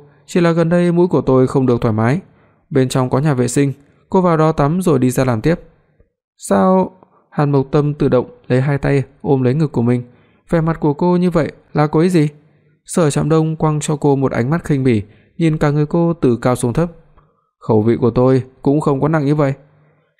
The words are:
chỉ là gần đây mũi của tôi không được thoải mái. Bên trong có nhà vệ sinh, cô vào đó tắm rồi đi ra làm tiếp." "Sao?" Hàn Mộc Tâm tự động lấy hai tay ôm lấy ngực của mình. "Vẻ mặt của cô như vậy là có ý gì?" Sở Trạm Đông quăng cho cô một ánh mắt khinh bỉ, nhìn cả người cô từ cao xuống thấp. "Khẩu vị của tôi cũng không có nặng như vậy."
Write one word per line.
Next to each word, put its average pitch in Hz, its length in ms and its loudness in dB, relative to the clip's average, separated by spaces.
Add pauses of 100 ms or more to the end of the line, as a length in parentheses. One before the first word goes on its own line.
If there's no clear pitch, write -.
(260)
chỉ - 160 -2
là 170 100 2
gần 165 180 0
đây 175 220 0
mũi 175 160 2
của 151 140 0
tôi 131 260 2
không 131 180 0
được 123 160 0
thoải 117 120 0
mái. 113 260 0 (500)
Bên 131 200 0
trong 127 200 -2
có 127 100 0
nhà 147 140 0
vệ 123 140 0
sinh, 139 260 -2 (360)
cô 190 120 0
vào 175 160 2
đó 156 140 2
tắm 156 300 -2
rồi 160 180 0
đi 127 100 2
ra 135 160 -2
làm 117 160 -2
tiếp." 165 180 -2 (760)
"Sao?" 190 540 0 (380)
Hàn 147 220 -2
Mộc 139 200 0
Tâm 147 220 0
tự 147 160 -2
động 123 200 0 (180)
lấy 127 140 0
hai 139 160 -2
tay 139 260 -2 (180)
ôm 135 220 0
lấy 123 100 2
ngực 151 180 -2
của 127 100 -2
mình. 120 220 0 (460)
"Vẻ 170 120 0
mặt 160 180 -2
của 147 140 0
cô 180 240 0
như 180 120 0
vậy 165 220 -2 (220)
là 151 140 2
có 156 120 0
ý 170 100 2
gì?" 156 200 2 (560)
Sở 165 240 0
Trạm 147 200 -2
Đông 160 260 0
quăng 156 240 -2
cho 151 160 -4
cô 143 200 0
một 135 160 0
ánh 117 180 -2
mắt 170 140 -2
khinh 135 200 -2
bỉ, 117 200 0 (340)
nhìn 160 200 0
cả 151 120 0
người 151 160 0
cô 170 280 0
từ 123 240 0
cao 123 180 -2
xuống 120 180 -2
thấp. 170 180 -2 (680)
"Khẩu 110 220 0
vị 113 200 2
của 117 100 2
tôi 127 320 2 (180)
cũng 143 200 0
không 143 200 -2
có 147 60 2
nặng 156 180 0
như 147 100 0
vậy." 143 180 0 (680)